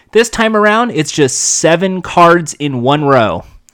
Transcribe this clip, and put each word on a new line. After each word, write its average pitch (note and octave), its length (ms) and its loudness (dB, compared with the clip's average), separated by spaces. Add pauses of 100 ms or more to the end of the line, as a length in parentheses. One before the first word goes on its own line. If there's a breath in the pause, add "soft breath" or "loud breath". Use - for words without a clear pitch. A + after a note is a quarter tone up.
(140 soft breath)
This A#3 160 2
time A3 260 -2
around, G#3+ 360 0
it's D3 200 -4
just C#3+ 260 0
seven F3+ 640 -2
cards E3+ 540 2
in C#3 260 -6
one C#3+ 240 0
row. A2+ 400 0 (280 soft breath)